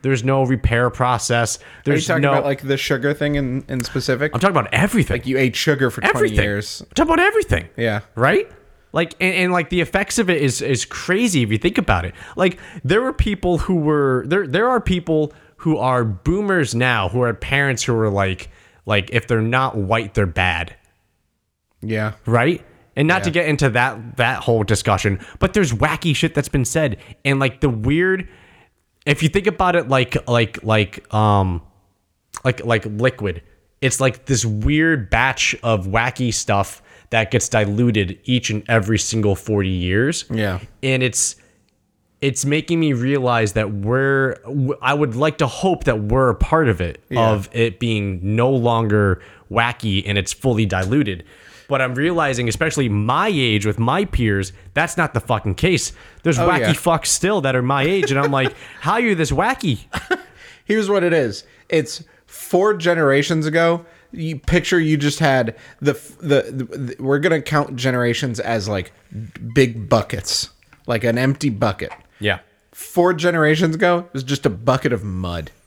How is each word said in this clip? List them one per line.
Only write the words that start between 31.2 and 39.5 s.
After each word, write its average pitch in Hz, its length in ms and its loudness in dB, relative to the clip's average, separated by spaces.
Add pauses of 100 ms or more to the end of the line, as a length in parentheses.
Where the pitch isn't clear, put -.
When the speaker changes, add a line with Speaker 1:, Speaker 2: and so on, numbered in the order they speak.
Speaker 1:
like, 127 220 -2
like 113 200 0
liquid, 104 560 -2 (400)
it's 131 200 0
like 131 240 0
this 127 180 0
weird 131 640 0
batch 127 540 0
of 107 240 0
wacky 117 460 -2
stuff - 480 -2 (300)
that 110 200 0
gets - 160 2
diluted 104 800 2
each 127 240 0
and 107 180 -4
every 110 320 2
single 104 360 0
forty 101 340 -2